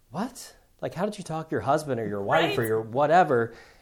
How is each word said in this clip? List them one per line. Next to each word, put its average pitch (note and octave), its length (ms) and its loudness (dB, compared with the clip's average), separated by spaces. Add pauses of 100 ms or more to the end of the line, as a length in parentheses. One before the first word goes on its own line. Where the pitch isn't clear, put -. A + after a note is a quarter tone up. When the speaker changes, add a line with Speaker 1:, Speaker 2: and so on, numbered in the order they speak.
(120)
Speaker 1:
"What? - 440 -10 (260)
Like, D3 120 -8
how F3 120 -4
did G#3+ 120 -6
you F3+ 60 -14
talk D#3+ 280 -8
your B2 100 0
husband C#3 380 0
or A2 80 -4
your G2+ 140 -4
wife C#3 360 2
or C3 40 0
Speaker 2:
Right. A2+ 60 0
Speaker 1:
your A2 140 2
whatever C3+ 720 4 (280)